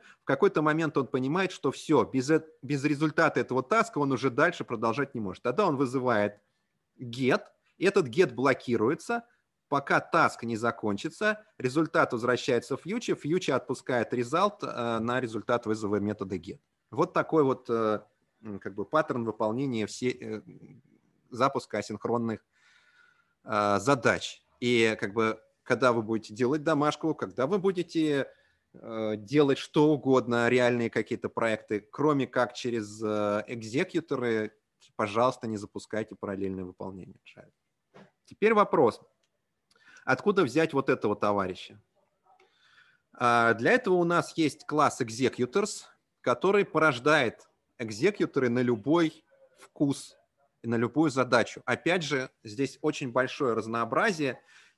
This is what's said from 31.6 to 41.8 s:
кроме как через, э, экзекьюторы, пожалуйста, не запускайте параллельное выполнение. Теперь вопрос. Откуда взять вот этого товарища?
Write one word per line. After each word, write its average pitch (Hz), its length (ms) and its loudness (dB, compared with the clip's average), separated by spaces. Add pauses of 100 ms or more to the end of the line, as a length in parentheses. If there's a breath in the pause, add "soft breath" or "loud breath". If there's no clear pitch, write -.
кроме 143 340 0
как 123 280 -2
через, 110 480 -6
э, 104 460 -2
экзекьюторы, 120 1040 -4 (440)
пожалуйста, 117 520 0
не 110 100 -4
запускайте 107 580 -10
параллельное 98 480 -6
выполнение. 95 520 -14 (1120 loud breath)
Теперь 220 280 0
вопрос. 185 460 4 (1040 loud breath)
Откуда 185 380 2
взять 147 300 2
вот 135 160 0
этого 113 260 0
товарища? 101 640 -4 (1300 soft breath)